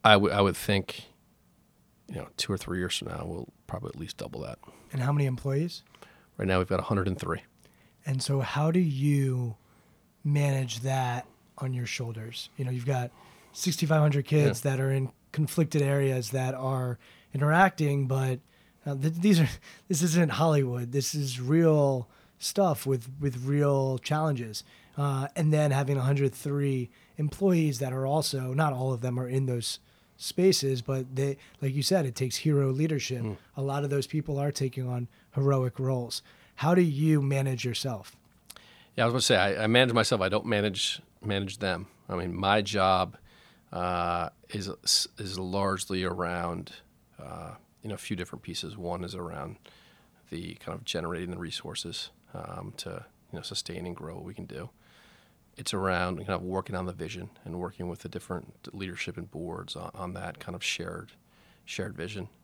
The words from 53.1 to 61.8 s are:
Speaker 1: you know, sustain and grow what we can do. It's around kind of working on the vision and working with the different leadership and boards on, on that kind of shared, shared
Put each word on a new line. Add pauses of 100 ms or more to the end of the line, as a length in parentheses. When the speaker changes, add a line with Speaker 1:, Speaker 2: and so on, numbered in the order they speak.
Speaker 1:
you
know,
sustain
and
grow
what
we
can
do. (840)
It's
around
kind
of
working
on
the
vision (160)
and
working
with
the
different
leadership
and
boards
on,
on
that
kind
of
shared, (520)
shared